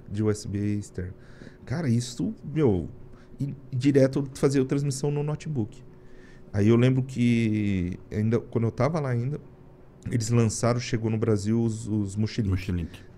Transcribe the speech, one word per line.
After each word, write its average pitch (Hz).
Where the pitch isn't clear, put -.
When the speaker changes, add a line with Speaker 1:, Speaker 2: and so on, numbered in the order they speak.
Speaker 1:
de 101
U 107
S 101
B 104
externa. 92
Cara, 151
isso, 120
meu, 135
e, 139
e 135
direto 135
eu 135
fazia 139
a 131
transmissão 143
no 147
notebook. 151
Aí 104
eu 113
lembro 131
que, 107
ainda, 110
quando 113
eu 110
tava 151
lá 143
ainda, 123
eles 113
lançaram, 117
chegou 113
no 110
Brasil 110
os, 113
os 101
Mochilink. 104
Speaker 2:
Mochilink. 90